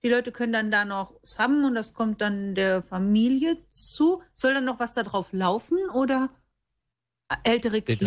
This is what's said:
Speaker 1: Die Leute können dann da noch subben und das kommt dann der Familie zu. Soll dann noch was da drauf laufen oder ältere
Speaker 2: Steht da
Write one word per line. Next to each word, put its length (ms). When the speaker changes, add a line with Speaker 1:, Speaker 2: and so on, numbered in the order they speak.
Speaker 1:
Die 60
Leute 220
können 220
dann 180
da 140
noch 380
subben 420
und 100
das 180
kommt 280
dann 340
der 280
Familie 840
zu. 540
Soll 180
dann 120
noch 140
was 160
da 80
drauf 280
laufen 460
oder 360
ältere 380
Speaker 2:
Steht 200
da 40